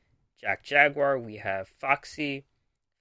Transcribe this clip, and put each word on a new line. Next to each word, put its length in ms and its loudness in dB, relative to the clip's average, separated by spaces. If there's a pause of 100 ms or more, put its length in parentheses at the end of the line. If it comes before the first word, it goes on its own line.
(440)
Jack 180 -4
Jaguar, 560 4
we 200 -10
have 320 -6
Foxy, 760 -4 (580)